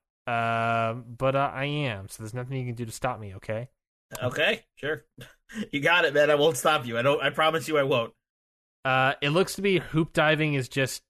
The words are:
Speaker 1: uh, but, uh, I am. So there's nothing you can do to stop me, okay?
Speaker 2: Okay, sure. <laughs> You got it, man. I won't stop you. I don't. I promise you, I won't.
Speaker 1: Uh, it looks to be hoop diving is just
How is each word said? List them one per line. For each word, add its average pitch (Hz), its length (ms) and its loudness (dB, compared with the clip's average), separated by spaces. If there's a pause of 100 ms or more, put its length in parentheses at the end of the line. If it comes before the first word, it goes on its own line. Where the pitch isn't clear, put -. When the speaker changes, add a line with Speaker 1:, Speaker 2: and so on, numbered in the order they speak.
(260)
Speaker 1:
uh, 113 680 0
but, 123 420 -2
uh, 139 180 0
I 131 100 -4
am. 139 440 -4
So - 140 -14
there's 110 120 -10
nothing 123 240 -6
you 127 80 -4
can 123 80 -6
do 117 100 -8
to 110 80 -8
stop 123 260 -4
me, 101 180 -14
okay? 110 320 -8 (540)
Speaker 2:
Okay, 156 420 -2 (120)
sure. 151 280 -6 (140)
<laughs> - 60 -16 (460)
You 143 100 -4
got 170 260 4
it, 139 80 0
man. 147 160 6
I 151 40 6
won't 147 220 4
stop 151 300 2
you. 117 120 -4
I 120 40 2
don't. 143 200 2
I 139 60 2
promise 156 400 2
you, 156 100 0
I 143 40 6
won't. 127 320 0 (720)
Speaker 1:
Uh, 131 340 4
it 143 100 0
looks 185 260 2
to 190 60 -6
be 196 160 2
hoop 156 360 -2
diving 151 400 2
is 131 140 -2
just - 420 -2